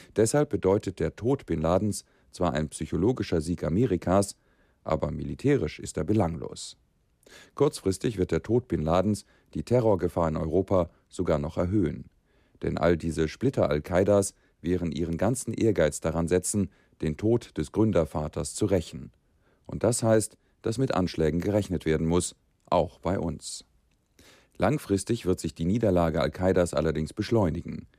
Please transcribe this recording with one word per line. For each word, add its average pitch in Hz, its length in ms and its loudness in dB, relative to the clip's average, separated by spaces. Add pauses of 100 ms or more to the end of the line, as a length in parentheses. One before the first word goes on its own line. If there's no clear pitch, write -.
(160)
Deshalb 147 340 2
bedeutet 98 500 0
der 78 160 -2
Tod 131 300 -2
bin 78 160 -2
Ladens 92 440 0 (260)
zwar 87 220 -2
ein 76 160 -2
psychologischer 85 720 -2
Sieg 82 220 -4
Amerikas, 92 720 0 (480)
aber 76 280 -2
militärisch 76 680 -2
ist - 180 -10
er 78 60 -2
belanglos. 82 720 -4 (800)
Kurzfristig 120 640 0
wird 90 140 0
der 80 120 0
Tod 123 240 0
bin 78 140 -2
Ladens 95 440 2 (300)
die - 80 -4
Terrorgefahr 92 680 2
in 78 80 -4
Europa 85 520 0 (200)
sogar 82 300 0
noch 73 180 -6
erhöhen. 90 480 -2 (560)
Denn 78 160 -4
all 85 200 2
diese 80 300 -2
Splitter 110 420 -2
Al-Qaidas 92 680 2 (260)
werden 85 300 -2
ihren 82 260 -4
ganzen 113 360 -2
Ehrgeiz 90 480 2
daran 82 260 -2
setzen, 90 420 0 (320)
den 78 160 -2
Tod 117 400 -2
des 76 140 -4
Gründervaters 78 840 0
zu 107 100 0
rächen. 90 460 -2 (540)
Und - 180 -6
das 117 200 2
heißt, 110 340 2 (240)
dass 110 160 -4
mit 131 160 -2
Anschlägen 82 460 0
gerechnet 98 460 0
werden 78 220 2
muss, 87 280 0 (300)
auch 82 340 0
bei 95 200 -2
uns. - 460 -8 (920)
Langfristig 113 680 0
wird 90 140 0
sich - 160 -6
die 82 100 -4
Niederlage 87 560 2
Al-Qaidas 90 520 2
allerdings 78 400 0
beschleunigen. 101 760 -2 (120)